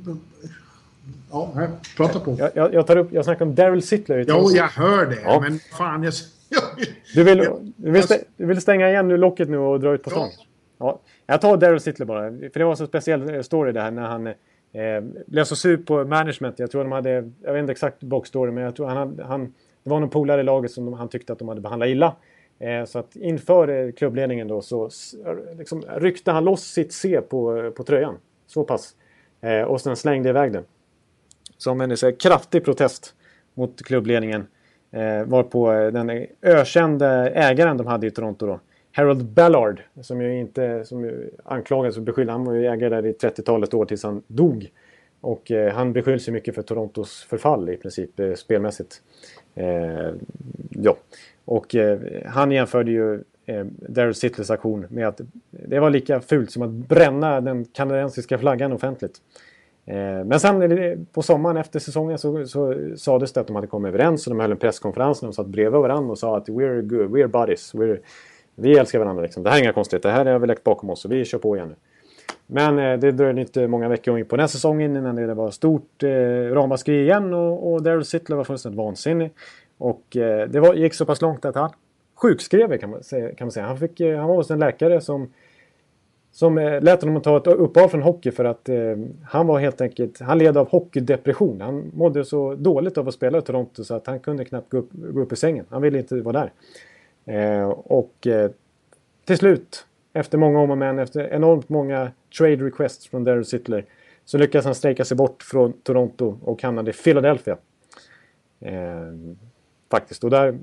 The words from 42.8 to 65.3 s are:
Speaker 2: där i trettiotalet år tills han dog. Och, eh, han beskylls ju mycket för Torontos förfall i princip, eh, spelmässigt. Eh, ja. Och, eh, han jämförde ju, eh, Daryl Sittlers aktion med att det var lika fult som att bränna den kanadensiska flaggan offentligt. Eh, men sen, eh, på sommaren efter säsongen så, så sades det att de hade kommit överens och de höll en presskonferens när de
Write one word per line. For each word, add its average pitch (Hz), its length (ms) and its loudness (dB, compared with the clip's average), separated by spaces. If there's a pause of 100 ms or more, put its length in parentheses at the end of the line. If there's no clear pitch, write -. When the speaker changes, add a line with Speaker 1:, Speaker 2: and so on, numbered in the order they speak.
Speaker 2:
där 113 160 0
i 110 80 -2
trettiotalet 113 600 -2
år 107 120 2
tills 98 180 -6
han 104 240 -8
dog. 117 440 0 (500)
Och, 117 300 -8
eh, 107 220 2
han 123 200 -2
beskylls 123 340 0
ju 117 40 -6
mycket 113 240 -6
för 110 60 -6
Torontos 107 680 -8
förfall 117 400 0
i 90 80 -6
princip, - 420 -10
eh, 95 140 -2
spelmässigt. 101 680 -4 (540)
Eh, 85 540 -4 (600)
ja. - 280 2 (480)
Och, 117 300 -4
eh, 104 240 2 (260)
han 139 260 0
jämförde 123 400 0
ju, 110 220 0 (320)
eh, 104 200 -8
Daryl 117 500 -2
Sittlers 120 360 -4
aktion 107 380 -4
med 117 180 -6
att 104 140 -8 (280)
det - 300 -6
var 151 100 4
lika 139 300 0
fult 127 320 0
som 123 100 -8
att 117 80 -4
bränna 139 720 4
den 123 240 -4
kanadensiska 135 720 -4
flaggan 135 360 0
offentligt. 120 480 -8 (640)
Eh, 98 400 -6
men 131 140 2
sen, 185 380 4
eh, 175 200 -4 (160)
på 160 80 -2
sommaren 160 360 2
efter 156 220 -6
säsongen 156 380 -4
så, 147 300 -4
så 135 280 -2 (220)
sades 131 360 0
det 135 80 -2
att 107 60 -8
de 107 80 -8
hade 104 120 -6
kommit 104 220 -6
överens 151 380 0
och 123 60 -6
de 113 60 -2
höll 107 120 0
en 101 60 -2
presskonferens 120 640 -2
när 120 80 -8
de 104 40 -12